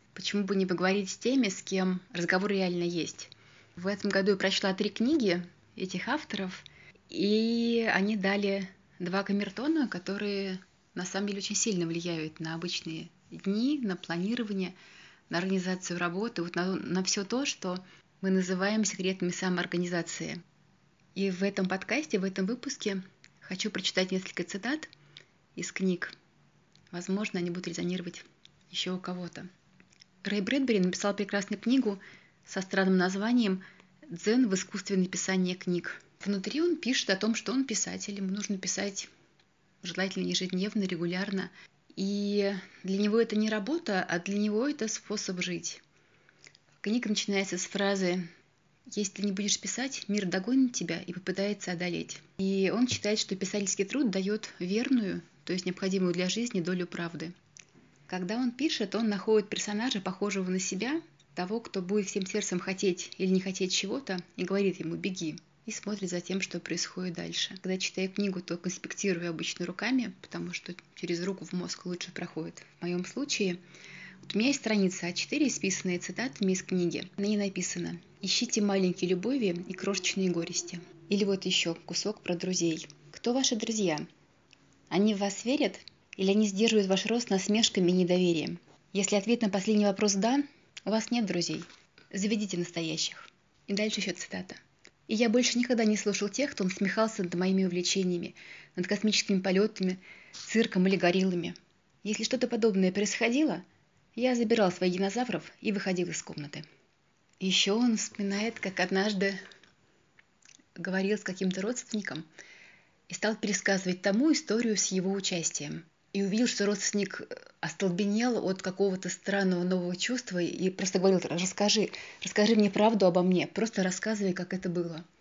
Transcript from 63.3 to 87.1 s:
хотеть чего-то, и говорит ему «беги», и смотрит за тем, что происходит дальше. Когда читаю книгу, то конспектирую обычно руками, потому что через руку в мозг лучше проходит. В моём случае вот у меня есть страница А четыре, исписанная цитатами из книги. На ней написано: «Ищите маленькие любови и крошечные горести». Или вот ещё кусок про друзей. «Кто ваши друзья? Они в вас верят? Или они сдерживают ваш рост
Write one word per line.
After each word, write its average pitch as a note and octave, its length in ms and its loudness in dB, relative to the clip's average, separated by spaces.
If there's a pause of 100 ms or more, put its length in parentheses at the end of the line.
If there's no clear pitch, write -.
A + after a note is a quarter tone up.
хотеть F#3+ 320 -2
чего-то, G3 460 -2 (160)
и - 80 -4
говорит F#3+ 380 2
ему E3 160 -4
«беги», E3+ 400 -4 (280)
и A3 60 -10
смотрит G3+ 400 -6
за F3 100 -2
тем, F#3+ 200 -4
что - 180 -4
происходит F3 560 -6
дальше. E3+ 480 -6
Когда F#3 160 -2
читаю F#3+ 320 -2
книгу, F#3+ 300 -2
то F3 160 -4
конспектирую F3+ 720 -4
обычно E3 360 -6
руками, G#3+ 540 -2
потому F3 320 -8
что - 220 -10 (220)
через F3 260 -2
руку F#3+ 220 -4
в - 80 -14
мозг F3+ 340 -4
лучше F3+ 240 -8
проходит. E3+ 540 -8 (160)
В - 20 -20
моём F3+ 220 0
случае G#3 540 -2 (640)
вот - 120 -6
у G3+ 40 2
меня A3+ 100 6
есть C#4 100 2
страница F#3+ 480 2
А F3+ 60 -4
четыре, C#4+ 340 0
исписанная F#3 540 0
цитатами G#3+ 500 -2
из F#3 140 0
книги. F3 520 0
На G3+ 60 -2
ней G#3 140 2
написано: F#3 640 -4 (200)
«Ищите - 420 0
маленькие F#3+ 480 2
любови F#3 580 0
и F#3+ 60 -6
крошечные G3 540 0
горести». E3+ 520 -4 (280)
Или G3+ 140 2
вот G3 220 0
ещё F3 320 0 (100)
кусок G3+ 360 -4
про F3+ 120 -2
друзей. E3+ 540 0 (240)
«Кто - 200 -2
ваши B3+ 220 2
друзья? G#3 500 0 (840)
Они G#3 260 4
в G3 40 -2
вас G3+ 260 -2
верят? B3 360 0 (360)
Или F#3+ 140 2
они G#3 160 6
сдерживают G#3 400 4
ваш F#3+ 200 2
рост A#3 220 0